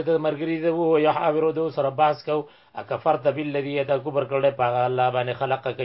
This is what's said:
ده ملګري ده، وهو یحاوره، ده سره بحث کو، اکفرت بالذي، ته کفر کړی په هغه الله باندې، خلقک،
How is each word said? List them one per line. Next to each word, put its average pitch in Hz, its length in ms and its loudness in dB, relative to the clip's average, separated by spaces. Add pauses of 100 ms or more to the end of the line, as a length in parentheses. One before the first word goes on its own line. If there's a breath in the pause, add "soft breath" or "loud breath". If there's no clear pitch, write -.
ده 165 100 4
ملګري 156 440 -2
ده، 165 120 2
وهو 160 260 4
یحاوره، 156 520 2
ده 160 180 -2
سره 135 200 0
بحث 147 360 0
کو، 151 220 -2 (280 loud breath)
اکفرت 143 520 0
بالذي، 143 560 -2
ته 139 140 0
کفر 139 340 -2
کړی 139 280 2
په 127 40 2
هغه 123 220 0
الله 127 260 0
باندې، 123 280 -2
خلقک، 131 440 -4